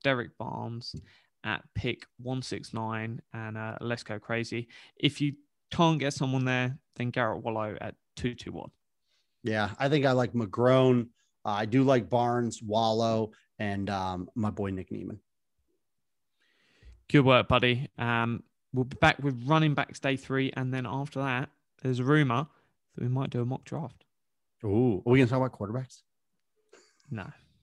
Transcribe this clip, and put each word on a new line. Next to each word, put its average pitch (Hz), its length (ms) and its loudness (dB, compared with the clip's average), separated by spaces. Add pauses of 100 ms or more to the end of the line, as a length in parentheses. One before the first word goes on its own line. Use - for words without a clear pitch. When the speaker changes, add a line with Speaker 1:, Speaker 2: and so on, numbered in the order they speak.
Speaker 1:
Derek 127 340 -2
Barnes 117 580 -10 (480)
at 110 200 -6 (120)
pick - 300 -4 (120)
one 127 240 -6
six - 320 -10
nine, 110 480 -6 (120)
and, 110 240 -10
uh, 110 240 -8
let's 117 220 -6
go 107 160 -10
crazy. 117 500 -6 (260)
If - 260 0
you 143 120 0 (380)
can't 160 280 2
get 139 140 -2
someone 131 320 -2
there, 127 320 -2 (180)
then 120 140 -4
Garrett 110 340 -2
Wallow 107 380 -4
at 107 140 -10 (200)
two 123 200 -4
two - 180 -12
one. - 180 -14 (720)
Speaker 2:
Yeah, 107 360 0
I 139 100 2
think 143 160 4
I 131 80 4
like 123 200 2
McGrone. 123 760 4 (340)
Uh, 107 60 -4
I 104 160 -2
do 123 180 4
like 127 260 4
Barnes, 120 540 0
Wallow, 110 680 2 (280)
and, 98 300 -4
um, 92 440 -4
my 107 160 -2
boy 98 220 -4
Nick 92 200 -8
Niemann. 101 280 -10 (1900)
Speaker 1:
Good 143 160 8
work, 127 220 8
buddy. 123 500 2
Um, 117 460 -2 (300)
we'll 127 120 0
be 127 120 -10
back 160 240 4
with 131 240 -4
running 156 280 4
backs - 260 -4
day 135 160 0
three, 135 400 -2
and 127 180 -4
then 131 120 -4
after 135 360 -6
that, 131 280 -4 (320)
there's 127 180 -2
a 127 40 -2
rumor 139 440 4 (480)
that - 80 -10
we 123 60 -2
might 131 200 -2
do 123 120 -2
a 120 40 -2
mock 127 200 -6
draft. - 400 -10 (580)
Speaker 2:
Ooh, 107 420 2
are 120 60 4
we 131 80 10
gonna 127 100 6
talk 131 160 0
about 123 120 -4
quarterbacks? 113 440 -8 (1080)
Speaker 1:
No. 107 180 -8 (360)